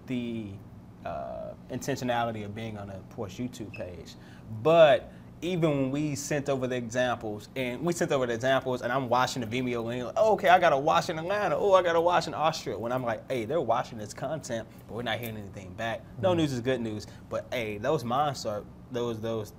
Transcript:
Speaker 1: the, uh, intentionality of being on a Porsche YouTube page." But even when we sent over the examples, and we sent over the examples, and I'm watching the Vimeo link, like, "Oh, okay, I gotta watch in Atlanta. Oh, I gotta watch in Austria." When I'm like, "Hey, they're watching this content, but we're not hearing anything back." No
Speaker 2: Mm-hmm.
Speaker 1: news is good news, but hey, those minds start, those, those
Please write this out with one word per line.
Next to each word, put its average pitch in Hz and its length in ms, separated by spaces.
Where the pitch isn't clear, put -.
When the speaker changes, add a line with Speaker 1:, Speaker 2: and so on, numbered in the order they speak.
Speaker 1:
the, 117 420
uh, 62 480
intentionality 120 760
of 101 80
being 110 240
on 101 120
a 95 100
Porsche 120 340
YouTube 104 240
page." 90 400
But 151 500
even 165 260
when 135 220
we 147 240
sent 143 340
over 131 160
the 123 100
examples, 113 800
and 123 300
we 170 80
sent 170 180
over 131 140
the 120 80
examples, 127 480
and 120 100
I'm 135 160
watching 123 360
the 110 40
Vimeo 120 360
link, 120 220
like, - 120
"Oh, 214 160
okay, 196 160
I 185 80
gotta 165 200
watch 160 340
in 160 80
Atlanta. 180 360
Oh, 196 180
I 185 100
gotta 170 180
watch 170 260
in 147 60
Austria." 147 440
When 113 140
I'm 131 120
like, 113 260
"Hey, 123 160
they're 131 160
watching 120 380
this 104 160
content, 131 520
but 98 80
we're 120 80
not 110 160
hearing 113 180
anything 95 360
back." 110 280
No 190 80
Speaker 2:
Mm-hmm. 175 100
Speaker 1:
news 147 140
is 123 80
good 127 200
news, 107 240
but 110 220
hey, 110 260
those 127 260
minds 135 360
start, 104 260
those, 120 280
those 110 400